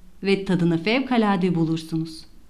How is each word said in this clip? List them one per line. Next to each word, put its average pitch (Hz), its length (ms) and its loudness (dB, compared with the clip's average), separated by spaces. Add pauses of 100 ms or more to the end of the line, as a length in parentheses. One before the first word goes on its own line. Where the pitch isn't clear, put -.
(240)
ve 196 220 0
tadını 170 380 2
fevkalade 214 720 2
bulursunuz. 160 720 -2 (240)